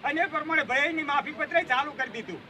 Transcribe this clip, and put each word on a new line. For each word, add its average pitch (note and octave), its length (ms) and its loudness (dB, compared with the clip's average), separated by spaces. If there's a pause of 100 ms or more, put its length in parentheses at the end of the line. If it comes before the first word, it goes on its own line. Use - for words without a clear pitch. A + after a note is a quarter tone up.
અને D4+ 160 2
એ F#4+ 40 4
પ્રમાણે D#4 380 0
ભાઈની D4+ 400 2
માફી C#4+ 280 0
પત્ર E4 320 2
ચાલુ C#4 280 0
કરી C4 180 -4
દીધું. G3+ 400 -8